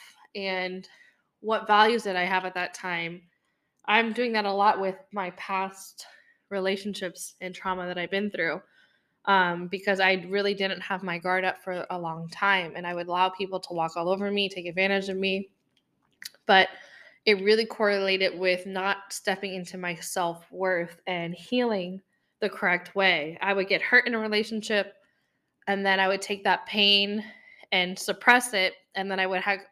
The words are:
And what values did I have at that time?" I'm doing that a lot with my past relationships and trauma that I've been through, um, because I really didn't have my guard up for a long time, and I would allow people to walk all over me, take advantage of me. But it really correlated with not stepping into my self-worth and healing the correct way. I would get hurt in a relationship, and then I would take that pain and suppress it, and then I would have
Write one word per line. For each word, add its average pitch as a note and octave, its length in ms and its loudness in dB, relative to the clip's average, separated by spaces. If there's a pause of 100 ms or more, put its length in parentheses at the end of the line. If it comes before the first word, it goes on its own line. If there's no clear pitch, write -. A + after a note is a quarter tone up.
(340)
And F#3 560 -6 (520)
what G#3+ 260 -2
values G#3+ 340 6
did G3 140 -4
I F3+ 80 0
have F#3 220 0
at F3+ 100 -8
that F3+ 180 -4
time?" F3 560 -8 (560)
I'm A3+ 260 4
doing A#3 200 -2
that G#3+ 140 0
a G3 60 0
lot G3 280 4
with F#3+ 160 -2 (160)
my F#3+ 260 -6
past - 720 -8 (420)
relationships F#3+ 920 -4
and F#3 140 -8
trauma F#3 320 -4
that F3+ 140 -6
I've E3+ 100 -4
been G3+ 220 -2
through, E3 320 -2 (600)
um, F3 420 2
because F#3+ 320 -2
I F#3+ 280 2
really G3+ 280 0
didn't G3 260 -2
have F#3+ 220 -6
my E3+ 160 -4
guard F#3 260 0
up - 160 -2
for F3+ 300 -6
a F3+ 80 -6
long E3 300 -6
time, F#3+ 460 2
and F3 120 -8
I F3 80 -4
would F3 100 -6
allow F3+ 240 2
people F#3+ 300 -6
to - 140 -14
walk D#3+ 220 -2
all F3 140 -2
over G3+ 220 0
me, G3+ 180 0
take F3+ 160 -12
advantage F#3+ 440 0
of F#3+ 80 -4
me. F#3+ 340 -2 (960)
But F#3+ 220 8 (580)
it G3+ 140 4
really A3 240 4
correlated F#3+ 720 2
with F3+ 300 0
not F#3+ 460 -4
stepping F#3+ 400 -4
into F#3 240 -10
my F3 180 -6
self-worth E3+ 1080 -4
and F3 280 -4
healing G3 680 -2 (380)
the G#3 100 0
correct F3+ 460 -2
way. E3+ 460 2
I G3 120 0
would F#3+ 140 0
get F#3 140 2
hurt B3 240 4
in B3 80 -2
a A3 60 0
relationship, G#3+ 760 -2 (720)
and G3 160 0
then F#3+ 160 4
I F#3+ 80 4
would G3 140 0
take G3 220 -6
that F#3 240 2
pain G3+ 580 2 (460)
and F#3 260 0
suppress A#3+ 560 4
it, F#3 220 2 (180)
and G3 160 -4
then F#3+ 100 -2
I F#3+ 60 2
would F#3 160 0
have F#3+ 200 0 (100)